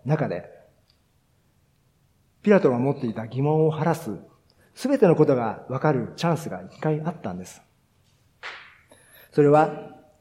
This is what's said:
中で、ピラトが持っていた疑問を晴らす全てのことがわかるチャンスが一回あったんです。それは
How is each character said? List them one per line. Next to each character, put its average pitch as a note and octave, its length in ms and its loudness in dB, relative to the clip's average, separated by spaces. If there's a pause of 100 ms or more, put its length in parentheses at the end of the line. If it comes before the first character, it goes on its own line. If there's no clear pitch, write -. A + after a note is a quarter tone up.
中 C#3+ 220 0
で、 F2+ 220 -8 (1900)
ピ G#3 80 4
ラ G3 80 8
ト D3 100 4
が B2 80 0
持 C3 140 0
っ C#3 80 -6
て B2+ 80 -6
い A2 60 -4
た A2 140 -10
疑 B2 140 -6
問 D#3 260 2
を D#3 40 0
晴 D#3 140 -4
ら E3 100 0
す G2 240 -10 (560)
全 C4+ 240 -2
て A3 80 6
の D#3+ 80 6
こ D3+ 100 4
と C#3+ 100 2
が A#2 340 -6
わ B2+ 100 -6
か D3+ 120 0
る A#2+ 240 -2
チ - 100 -6
ャ E3+ 80 2
ン C#3 40 -2
ス - 120 -10
が F#2 120 -12
一 - 180 -20
回 D#3 220 -2
あ D#3 80 -6
っ E3+ 100 -10
た G2+ 120 -10
ん F2+ 60 -10
で F#2 80 -12
す。 - 160 -20 (1700)
そ D3+ 100 2
れ C#3+ 80 6
は D3+ 220 4 (500)